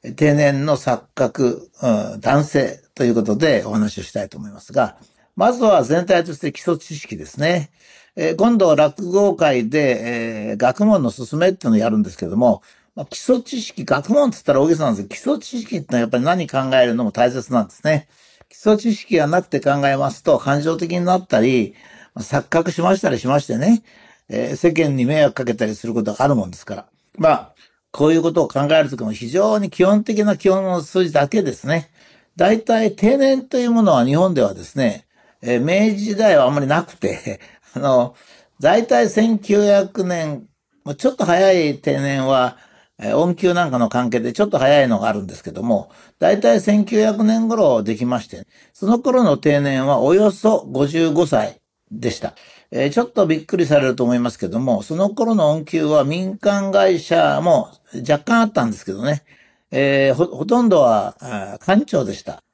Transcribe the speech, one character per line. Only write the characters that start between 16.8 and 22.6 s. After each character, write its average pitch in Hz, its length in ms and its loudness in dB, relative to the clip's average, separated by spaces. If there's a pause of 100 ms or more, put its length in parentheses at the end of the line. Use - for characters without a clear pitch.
え 123 60 6
る 117 80 -2
の 120 80 -2
も 110 80 -2
大 123 220 0
切 127 200 -8
な 120 100 2
ん 101 40 -4
で - 80 -20
す - 100 -20
ね。 151 240 -2 (400)
基 - 60 -20
礎 214 220 2
知 208 180 -2
識 - 220 -4
が 151 100 2
な 170 160 0
く - 60 -18
て 143 100 -4
考 139 300 0
え 139 80 2
ま 139 160 -2
す - 100 -18
と、 147 160 2
感 143 240 -2
情 165 140 -2
的 170 160 -6
に 175 120 -2
な 180 140 2
っ 185 80 -8
た 113 140 0
り、 120 340 0 (400)
ま 113 80 -12
あ、 - 20 -10
錯 139 240 -4
覚 165 220 0